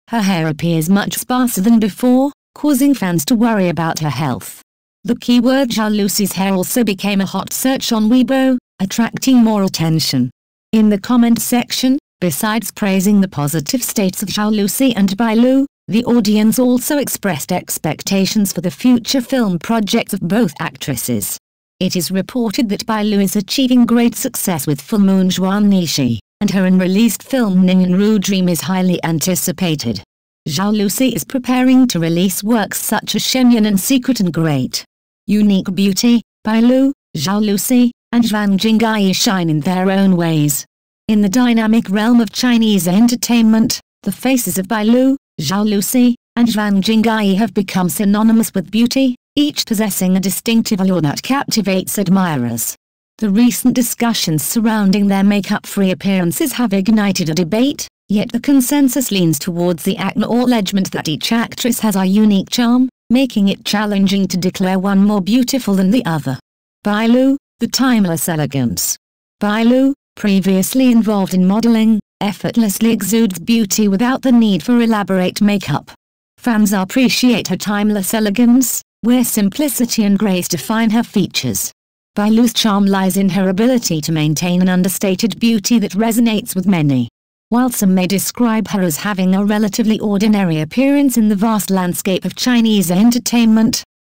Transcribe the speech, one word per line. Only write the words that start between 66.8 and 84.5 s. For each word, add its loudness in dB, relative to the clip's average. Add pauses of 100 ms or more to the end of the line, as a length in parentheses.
Bai 0
Lu, 4 (240)
the -2
timeless 0
elegance. -4 (420)
Bai -2
Lu, 2 (220)
previously 0
involved 0
in 2
modeling, 2 (200)
effortlessly -2
exudes 0
beauty 0
without 0
the 2
need 2
for 2
elaborate 0
makeup. -2 (460)
Fans 0
appreciate 0
her -2
timeless -2
elegance, 2 (200)
where 2
simplicity -2
and 2
grace -2
define -2
her 2
features. -4 (420)
Bai 0
Lu's 2
charm 0
lies 0
in 0
her 0
ability 0
to -6
maintain 0